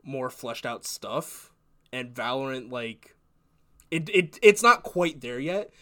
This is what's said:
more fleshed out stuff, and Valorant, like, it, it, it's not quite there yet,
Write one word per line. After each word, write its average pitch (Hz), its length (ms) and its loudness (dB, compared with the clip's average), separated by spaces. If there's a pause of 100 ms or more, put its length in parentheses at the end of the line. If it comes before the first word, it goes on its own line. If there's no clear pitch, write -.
more 131 260 -6
fleshed 117 360 -8
out 117 200 -6
stuff, - 680 -8 (400)
and 123 220 -8
Valorant, 127 580 -4
like, 117 440 -10 (760)
it, 160 180 -2
it, 180 320 0
it's 208 220 8
not 233 200 8
quite 170 360 -2
there 120 200 -6
yet, 175 320 -4 (100)